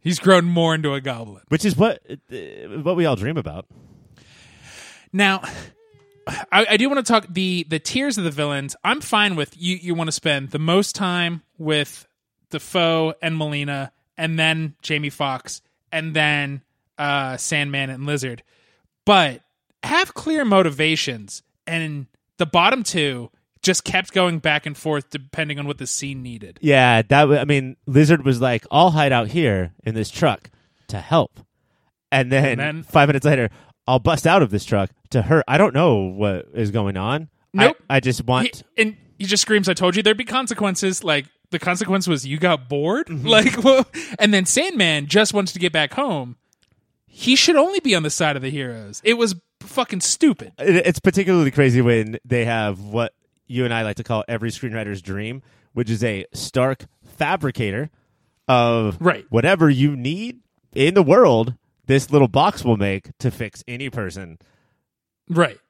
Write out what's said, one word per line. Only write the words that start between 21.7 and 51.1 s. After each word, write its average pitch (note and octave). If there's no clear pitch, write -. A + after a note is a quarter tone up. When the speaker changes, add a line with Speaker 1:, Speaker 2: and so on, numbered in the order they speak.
Speaker 1:
the F3
bottom F#3+
two C#3
just F#3
kept F#3
going F3+
back D3+
and D3+
forth D3+
depending D3
on C#3+
what C#3+
the C3
scene C#3
needed. A#2
Speaker 2:
Yeah, B2+
that A2
w-, D3
I B2+
mean, C3+
Lizard D3
was B2+
like, B2
"I'll E3+
hide D3+
out A#2
here G2+
in A2
this A2
truck -
to G#2+
help." -
And B2+
then C3+
Speaker 1:
And C3
then D3+
Speaker 2:
five C#3+
minutes C#3
later, C3+
"I'll B2+
bust D#3+
out F3+
of A2+
this G#2
truck G2+
to A#2+
hurt. D#3
I B2+
don't F#3
know C3+
what F#2+
is A2
going G2
on. C3+
I, G#3
Speaker 1:
Nope. D#4+
Speaker 2:
I C#3
just B2
want" B2+
Speaker 1:
He, A3+
and G#3+
he G3
just G3
screams, G#3
"I F3+
told F3+
you G#3
there'd G#3
be B3
consequences." G#3
Like, D3
the E3+
consequence F#3
was C#3+
you C#3
got D#3
bored? E3
Speaker 2:
Mm-hmm. C#3+
Speaker 1:
Like, A3
<laughs> A3+
well, C4
and G#3
then F#3+
Sandman F#3+
just G3
wants G3
to F#3+
get F3
back D3+
home. D3
He -
should D#4+
only F4
be A#3
on D#3+
the D3+
side D3+
of C3
the C3+
heroes. A#2
It A3+
was A#3
fucking -
stupid. G3+
Speaker 2:
It, F3
it's F3
particularly F#3